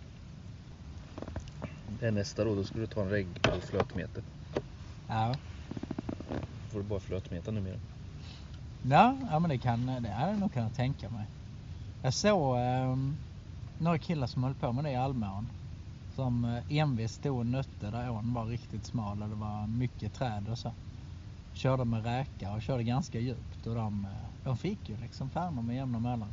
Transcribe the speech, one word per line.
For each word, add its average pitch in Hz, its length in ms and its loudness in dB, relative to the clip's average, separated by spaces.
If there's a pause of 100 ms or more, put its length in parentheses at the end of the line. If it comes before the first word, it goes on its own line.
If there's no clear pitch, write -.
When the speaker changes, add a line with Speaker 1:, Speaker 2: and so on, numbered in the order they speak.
(2000)
Speaker 1:
Det 120 60 2
är 113 60 4
nästa 104 320 2
då, 110 100 4
då 98 100 2
ska - 140 -6
du 110 80 0
ta 107 160 0
en 95 80 2
regg 101 160 4 (160)
på - 80 8 (100)
flötmeter. - 600 -2 (880)
Speaker 2:
Ja. 113 260 4 (1400)
Speaker 1:
Får 107 80 -4
du 98 60 0
bara 104 160 -2
flötmeter 92 520 -4
numera. 98 240 -2 (1040)
Speaker 2:
Ja, 190 340 10 (140)
ja, 156 80 4
men 170 120 4
det 127 80 4
kan, 120 280 4
det 123 240 0
hade 127 200 2
jag 214 100 2
nog 190 120 2
kunnat 117 220 0
tänka 123 360 0
mig. 101 160 -4 (760)
Jag 131 120 4
såg, 165 440 6
ehm, 131 580 2 (600)
några 165 200 4
killar 147 280 2
som 127 180 2
höll 131 100 2
på 127 180 2
med 139 120 2
det 147 60 2
i 127 60 2
Almån, 113 500 0 (720)
som, 123 280 4
eh, 120 340 0
envist 117 360 4
stod 139 240 0
och 117 80 2
nötte 123 440 -2
där 123 200 -2
ån 117 240 0
var 113 120 0
riktigt 117 380 -4
smal 104 380 -2
och 107 60 -2
det 107 60 -4
var 107 320 -2
mycket 113 480 0
träd 107 340 -2
och 113 100 -2
så. 123 140 -4 (840)
Körde 131 300 4
med 113 200 2
räka 117 480 -2
och 113 100 -2
körde 127 200 2
ganska 120 380 2
djupt 123 460 -4
och 113 80 -2
de, 104 300 0
eh, 98 60 -4 (340)
de 131 120 2
fick 202 320 -2
ju 107 80 -4
liksom 127 340 -4
färnor 160 320 0
med 117 140 2
jämna 127 220 0
mellan. 117 340 0